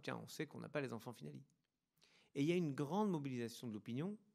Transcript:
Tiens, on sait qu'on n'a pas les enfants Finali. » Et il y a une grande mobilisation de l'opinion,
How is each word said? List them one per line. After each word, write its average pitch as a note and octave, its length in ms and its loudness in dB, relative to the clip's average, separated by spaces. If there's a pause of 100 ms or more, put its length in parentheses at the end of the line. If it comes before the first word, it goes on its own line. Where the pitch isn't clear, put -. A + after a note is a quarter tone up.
Tiens, B2+ 200 -2
on - 60 -10
sait - 180 -4
qu'on A#2 140 -10
n'a A#2 80 -6
pas D3+ 120 0
les B2+ 120 -2
enfants A#2 200 -4
Finali. » C#3 320 -10 (880)
Et C#3+ 80 4
il D3 60 6
y E3+ 40 8
a F3 40 6
une D#3 180 4
grande E3+ 360 2
mobilisation B2+ 580 -2
de A2 40 -2
l'opinion, C3 440 -2 (180)